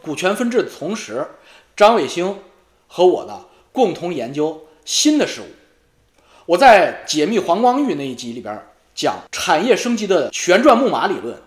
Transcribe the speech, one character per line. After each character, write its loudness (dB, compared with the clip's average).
股 -8
权 -2
分 -4
置 0
的 -6
同 -8
时， -8
张 6
卫 -2
星 -6
和 2
我 2
呢 -16
共 0
同 -8
研 -8
究 -6
新 0
的 0
事 -8
物。 -16
我 0
在 6
解 -2
密 0
黄 0
光 2
裕 -2
那 -8
一 -8
集 -12
里 -12
边 -12
讲 -4
产 0
业 4
升 -2
级 -6
的 0
旋 2
转 8
木 2
马 -2
理 -2
论， -12